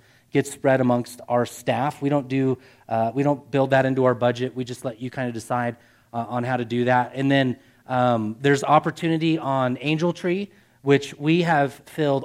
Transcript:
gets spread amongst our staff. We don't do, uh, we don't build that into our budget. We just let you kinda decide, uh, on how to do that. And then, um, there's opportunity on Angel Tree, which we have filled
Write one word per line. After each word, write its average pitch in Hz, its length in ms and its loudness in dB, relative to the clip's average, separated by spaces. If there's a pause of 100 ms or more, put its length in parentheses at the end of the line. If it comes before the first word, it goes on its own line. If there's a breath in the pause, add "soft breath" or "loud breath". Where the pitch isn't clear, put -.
(320 soft breath)
gets - 180 0
spread 131 300 2
amongst 123 480 0
our 120 160 2
staff. 131 560 -4
We 143 80 -2
don't 143 180 0
do, 131 300 0 (320 loud breath)
uh, 113 260 -2
we 139 80 -2
don't 143 280 -2
build 135 200 2
that 135 140 4
into 131 200 0
our 127 100 4
budget. 120 420 -2
We 127 80 -6
just 123 220 -10
let 120 160 -10
you 127 80 -8
kinda 127 200 -6
decide, 120 460 -4 (380 soft breath)
uh, 117 160 -4
on 123 120 -4
how 127 140 -2
to 123 80 -4
do 120 220 -2
that. 123 280 2
And 139 160 0
then, 131 280 2 (280 soft breath)
um, 120 540 0
there's 139 240 2
opportunity 160 720 2
on 131 460 0
Angel 160 320 0
Tree, 190 360 -4 (300 soft breath)
which 139 380 2
we 160 240 2
have 147 320 2 (100)
filled 143 400 -2